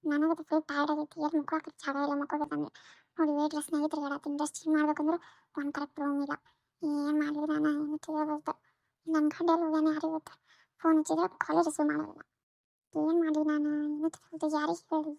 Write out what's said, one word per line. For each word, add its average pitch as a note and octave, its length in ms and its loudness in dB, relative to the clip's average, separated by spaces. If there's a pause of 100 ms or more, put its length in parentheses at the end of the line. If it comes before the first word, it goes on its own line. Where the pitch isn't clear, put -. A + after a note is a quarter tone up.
ನನಗದು D#4 400 2
ಫುಲ್ D#4 200 0
ಟಯರ್ಡ್ C#4+ 280 -2
ಆಗೈತಿ. D4+ 280 -4
ಎಲ್ಲಿ D4+ 180 0
ಮುಖ D4 160 -2
ಹಾಕಕ್ D#4+ 240 -6
ಜಾಗ C#4 180 -6
ಇಲ್ಲ C#4+ 180 0
ಮಕ್ಕೋಬೇಕಂದ್ರೆ. D4 580 -4 (400)
ನೋಡಿ, D#4 200 0
ವೇಟ್ D4 200 0
ಡ್ರೆಸ್ನಾಗೆ D4+ 360 -2
ತಿರ್ಗಾಡತ್ತೀನಿ. C#4+ 480 -4
ಡ್ರೆಸ್ D4 180 -2
ಚೇಂಜ್ - 200 -4
ಮಾಡ್ಬೇಕಂದ್ರೆ D4+ 440 2 (380)
ಒಂದ್ C#4+ 180 -4
ಕರೆಕ್ಟ್ C#4+ 260 -8
ರೂಮ್ C#4+ 220 0
ಇಲ್ಲ. C#4+ 140 -4 (460)
ಏನ್ D4 360 0
ಮಾಡ್ಲಿ D4+ 320 0
ನಾನು? D4+ 280 2
ಏನು D4+ 200 -4
ತಿಳಿಯೋದು? D4+ 400 -4 (720)
ನನ್ D#4 200 4
ಗಂಡ E4+ 220 0
ಎಲ್ಲಿ E4 160 4
ಹೋಗ್ಯಾನ D#4 220 2
ಯಾರಿಗ್ D#4 240 0
ಗೊತ್ತು? D#4 220 -8 (480)
ಫೋನ್ D#4+ 160 6
ಹಚ್ಚಿದ್ರೆ D#4 300 2 (100)
ಕಾಲೇ D#4+ 240 2
ರಿಸೀವ್ D#4 260 0
ಮಾಡೋದಿಲ್ಲ. D4+ 360 -4 (680)
ಏನ್ D#4 260 2
ಮಾಡ್ಲಿ D#4 240 2
ನಾನು? D4+ 260 2 (160)
ಏನು D4+ 240 -2
ತಿಳಿಯೋದು? - 440 -6
ಯಾರಿಗ್ D#4 360 -2
ಹೇಳಿ? D#4 300 -2